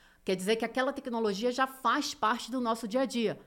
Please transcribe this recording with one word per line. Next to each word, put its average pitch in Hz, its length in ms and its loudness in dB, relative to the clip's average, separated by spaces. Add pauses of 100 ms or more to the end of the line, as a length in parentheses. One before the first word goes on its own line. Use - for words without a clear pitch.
(240)
Quer 190 120 2
dizer 190 200 2
que 233 80 -2
aquela 254 280 0
tecnologia 233 580 0
já 254 160 2
faz 254 460 0
parte 226 380 0
do 262 100 -2
nosso 226 260 0
dia 226 140 0
a 269 60 2
dia, 214 400 -2